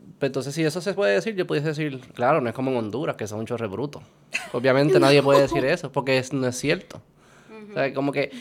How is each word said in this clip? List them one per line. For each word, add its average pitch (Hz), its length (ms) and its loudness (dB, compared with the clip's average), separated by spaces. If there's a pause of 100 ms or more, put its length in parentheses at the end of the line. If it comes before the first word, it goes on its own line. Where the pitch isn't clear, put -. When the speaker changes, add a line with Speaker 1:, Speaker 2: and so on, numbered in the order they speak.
(200)
Speaker 1:
Pero 139 80 -2
entonces, 139 260 -4
si 160 100 -2
eso 160 180 -2
se 185 120 -4
puede 202 200 2
decir, 202 220 -2
yo 180 120 -4
pudiese 151 220 -2
decir, 147 300 -4 (140)
"Claro, 139 280 2
no 120 80 -2
es 107 40 -6
como 131 160 -4
en 131 80 0
Honduras, 117 380 -4
que 110 100 -8
son 104 140 -8
un 110 80 -8
chorre 117 180 -6
bruto". 113 380 -8 (500)
Obviamente 135 460 4
nadie 143 180 8
Speaker 2:
<laughs> 143 40 8
No. - 20 0
Speaker 1:
puede 139 180 6
decir 127 240 2
eso, 151 260 -2
porque 131 280 0
es, 127 120 -6
no 131 160 -2
es 123 120 -2
cierto. 170 420 -4 (480)
Speaker 3:
Ujú. 214 220 -18
Speaker 1:
O - 20 -16
sea, 139 220 -2
como 139 160 -2
que, 135 180 -2 (120)